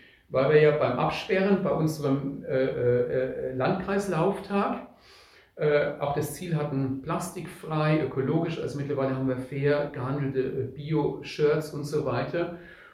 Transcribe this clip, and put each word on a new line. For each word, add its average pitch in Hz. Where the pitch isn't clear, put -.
weil 131
wir 151
ja 151
beim 123
Absperren 185
bei 147
unserem, 143
äh, 131
äh, 127
äh, 131
Landkreislauftag, 190
äh, 147
auch 143
das -
Ziel 170
hatten, 135
plastikfrei, 156
ökologisch, 156
also -
mittlerweile 135
haben 131
wir 127
fair 143
gehandelte, 135
äh, 127
Bio-Shirts 151
und 147
so -
weiter. 170